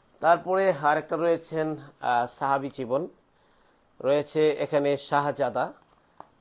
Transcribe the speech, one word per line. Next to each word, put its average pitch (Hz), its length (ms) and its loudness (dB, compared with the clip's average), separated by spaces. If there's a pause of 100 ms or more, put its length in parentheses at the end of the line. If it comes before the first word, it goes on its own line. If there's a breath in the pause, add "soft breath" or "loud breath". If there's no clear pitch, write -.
(200)
তারপরে 175 520 4
আরেকটা 151 440 0
রয়েছেন, 160 600 -2 (240)
আহ, 123 260 0
সাহাবী 139 440 -2
জীবন, 135 380 -4 (920)
রয়েছে 147 500 2
এখানে 143 460 0
শাহজাদা। 139 760 -2 (680)